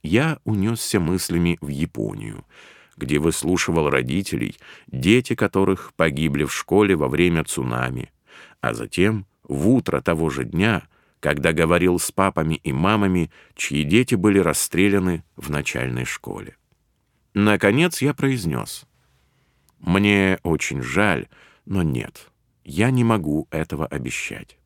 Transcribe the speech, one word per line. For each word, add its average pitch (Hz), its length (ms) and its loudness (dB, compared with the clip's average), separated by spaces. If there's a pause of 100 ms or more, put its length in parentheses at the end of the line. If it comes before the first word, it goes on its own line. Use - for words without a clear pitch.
Я 131 420 0
унесся 110 560 0
мыслями 85 600 0
в 71 80 -10
Японию, 53 760 -6 (520)
где 71 220 -2
выслушивал 82 720 0
родителей, 67 680 -2 (300)
дети 113 480 2
которых 98 600 0
погибли 73 500 0
в 67 100 -6
школе 98 400 2
во 71 140 0
время 82 340 2
цунами, 62 720 -6 (480)
а 58 120 -2
затем 90 540 0 (160)
в 71 260 0
утро 120 320 2
того 80 280 0
же 67 160 -4
дня, 92 440 0 (320)
когда 76 320 2
говорил 87 460 4
с - 120 -4
папами 90 460 0
и - 160 -6
мамами, 90 580 2 (240)
чьи 73 300 -4
дети 110 320 2
были 98 220 4
расстреляны 90 840 0 (120)
в - 140 -12
начальной 64 540 -4
школе. - 520 -12 (760)
Наконец 107 680 2
я 139 120 0
произнес: 87 720 -4 (920)
«Мне 98 640 2
очень 73 400 -2
жаль, 71 440 0 (380)
но 98 180 -2
нет, 64 480 -4 (340)
я 104 260 -2
не 127 120 2
могу 78 480 0
этого 78 360 -4
обещать». 62 800 -10